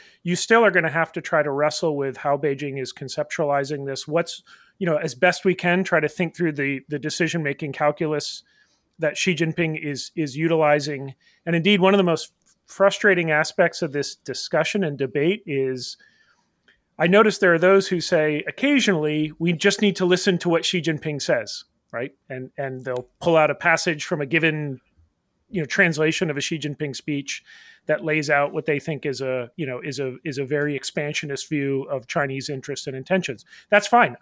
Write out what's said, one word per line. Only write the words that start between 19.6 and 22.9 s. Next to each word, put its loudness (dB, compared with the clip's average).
need 4
to 0
listen 4
to -2
what 2
Xi -2
Jinping -4
says," -2
right? -8
And, -10
and -6
they'll -6